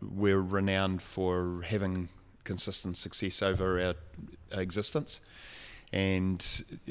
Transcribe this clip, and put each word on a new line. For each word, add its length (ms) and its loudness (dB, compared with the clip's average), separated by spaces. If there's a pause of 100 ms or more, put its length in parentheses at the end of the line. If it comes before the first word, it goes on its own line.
we're 400 4
renowned 600 2
for 640 0
having 420 0 (340)
consistent 540 -4
success 440 -2
over 400 2
our 140 2 (640)
existence. 600 -2 (720)
And 720 2 (280)